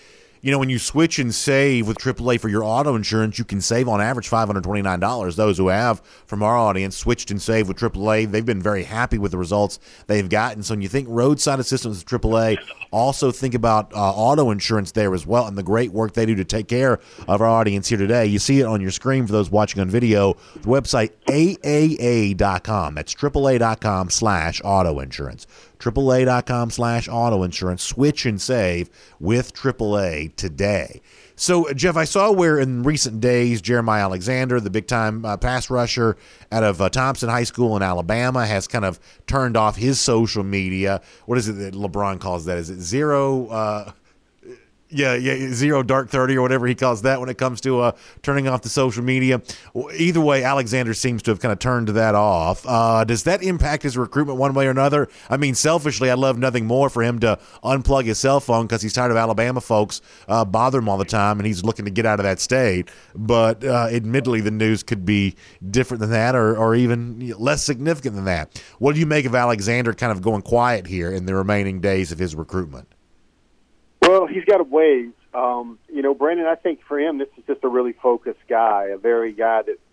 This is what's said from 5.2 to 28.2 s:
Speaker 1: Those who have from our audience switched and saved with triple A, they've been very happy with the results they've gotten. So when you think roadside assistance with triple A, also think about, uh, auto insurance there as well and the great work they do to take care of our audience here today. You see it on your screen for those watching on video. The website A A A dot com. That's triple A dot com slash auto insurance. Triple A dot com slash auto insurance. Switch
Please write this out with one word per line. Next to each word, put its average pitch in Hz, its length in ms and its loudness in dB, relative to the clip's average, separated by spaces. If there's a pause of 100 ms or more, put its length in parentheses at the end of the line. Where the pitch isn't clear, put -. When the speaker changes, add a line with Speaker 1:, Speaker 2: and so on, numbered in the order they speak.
Speaker 1:
Those 104 200 2
who 92 120 2
have 107 320 0 (240)
from 104 180 -6
our 113 140 2
audience 98 400 0
switched - 340 -4
and 101 100 -4
saved 110 280 0
with 95 80 -6
triple 107 340 -2
A, 110 140 2
they've 110 200 -2
been 110 160 -2
very 98 220 -2
happy 117 340 -4
with 101 140 -2
the 92 60 -6
results 95 420 0 (280)
they've 104 200 0
gotten. 107 340 -2
So 107 120 -6
when 104 80 -4
you 95 80 -6
think 127 200 -4
roadside 135 520 2
assistance 120 380 -4
with 85 60 -18
triple 113 320 0
A, 113 200 2 (340)
also 127 400 0
think 127 220 -4
about, 110 400 0
uh, 101 180 0
auto 120 400 2
insurance 101 400 -2
there 101 220 2
as 82 120 -4
well 117 220 0
and 98 100 -8
the 101 60 -6
great 107 300 0
work 107 180 -2
they 113 140 0
do 113 100 2
to 95 80 -2
take 104 240 -4
care 123 320 2 (260)
of 98 140 2
our 113 80 4
audience 107 400 2
here 117 100 0
today. 110 280 2
You 104 120 2
see 135 220 2
it 131 60 4
on 110 160 0
your 95 100 -4
screen 135 340 0
for 101 60 -4
those 104 180 2
watching 101 320 0
on 92 80 0
video. 104 440 4 (220)
The - 120 -10
website 123 440 0 (180)
A 160 340 4
A 151 380 2
A 117 320 2
dot 92 320 0
com. 87 300 -2
That's 76 180 -8
triple 143 340 0
A 131 100 4
dot 113 220 2
com 92 300 0
slash 87 560 0
auto 92 340 2
insurance. 67 480 -12 (320)
Triple 131 340 2
A 127 100 4
dot 123 220 2
com 120 240 -2
slash 117 400 -2
auto 117 340 0
insurance. 90 380 -4
Switch - 440 0